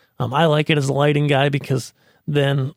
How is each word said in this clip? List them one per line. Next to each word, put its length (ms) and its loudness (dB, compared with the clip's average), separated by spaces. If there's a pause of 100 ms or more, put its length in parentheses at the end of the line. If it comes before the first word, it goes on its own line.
(200)
Um, 140 -4
I 120 2
like 240 2
it 80 2
as 120 -2
a 40 0
lighting 320 2
guy 240 2
because 420 -4 (360)
then 500 0